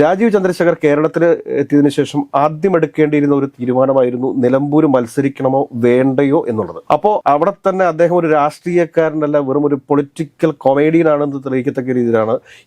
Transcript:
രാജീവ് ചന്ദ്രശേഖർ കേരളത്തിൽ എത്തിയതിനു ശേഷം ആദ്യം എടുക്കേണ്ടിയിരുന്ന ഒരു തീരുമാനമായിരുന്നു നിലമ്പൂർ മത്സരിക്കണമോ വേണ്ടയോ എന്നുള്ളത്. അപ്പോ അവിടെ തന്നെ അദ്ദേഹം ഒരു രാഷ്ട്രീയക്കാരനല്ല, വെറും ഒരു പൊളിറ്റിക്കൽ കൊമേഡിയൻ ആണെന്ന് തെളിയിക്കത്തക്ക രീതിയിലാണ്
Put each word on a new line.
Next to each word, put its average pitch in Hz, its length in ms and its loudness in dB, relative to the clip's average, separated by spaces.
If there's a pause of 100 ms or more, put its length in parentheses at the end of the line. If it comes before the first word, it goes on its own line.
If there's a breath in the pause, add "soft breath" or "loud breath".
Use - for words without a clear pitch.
രാജീവ് 190 300 2
ചന്ദ്രശേഖർ 180 540 0
കേരളത്തിൽ 151 400 0 (220)
എത്തിയതിനു 143 420 0
ശേഷം 143 460 -4
ആദ്യം 156 420 0
എടുക്കേണ്ടിയിരുന്ന 147 580 0
ഒരു 139 120 0
തീരുമാനമായിരുന്നു 127 880 -2
നിലമ്പൂർ 143 500 2
മത്സരിക്കണമോ 135 840 -2
വേണ്ടയോ 131 760 0
എന്നുള്ളത്. 92 340 -6 (100)
അപ്പോ 202 340 0
അവിടെ 151 260 2 (160)
തന്നെ 190 160 0
അദ്ദേഹം 170 320 0
ഒരു 170 160 0
രാഷ്ട്രീയക്കാരനല്ല, 156 1040 0
വെറും 143 280 0
ഒരു 143 120 0 (100)
പൊളിറ്റിക്കൽ 147 640 -2
കൊമേഡിയൻ 156 580 2
ആണെന്ന് 143 380 -2
തെളിയിക്കത്തക്ക 131 400 -4
രീതിയിലാണ് 117 520 0 (280 loud breath)